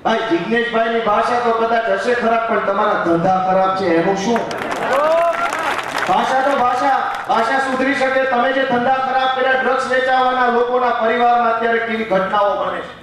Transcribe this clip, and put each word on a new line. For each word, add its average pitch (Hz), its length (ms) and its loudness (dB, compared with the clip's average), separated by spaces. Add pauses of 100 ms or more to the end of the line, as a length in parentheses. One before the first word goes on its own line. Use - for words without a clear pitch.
ભાઈ, 220 160 0 (100)
જિજ્ઞેશભાઈની 226 680 0
ભાષા 226 400 0
તો 240 120 0
કદાચ 226 380 0
હશે 214 240 0
ખરાબ, 226 360 0
પણ 214 100 0
તમારા 196 460 0
ધંધા 175 340 2 (100)
ખરાબ 190 280 2
છે, 180 180 0
એનું 185 220 2
શું? 220 220 0 (1700)
ભાષા - 340 0
તો 277 180 0
ભાષા, 247 520 0 (160)
ભાષા 247 320 0
સુધરી 262 360 -2
શકે. 262 280 0
તમે 254 300 0
જે 269 100 0
ધંધા 254 300 0
ખરાબ 262 460 0
કર્યા, 254 220 2
ડ્રગ્સ - 280 -2
વેચાવાના 254 580 2
લોકોના 240 420 0
પરિવારમાં 240 640 2
અત્યારે 233 260 0
કેવી 220 240 -4
ઘટનાઓ 190 600 0
બને - 140 -6
છે. - 240 -12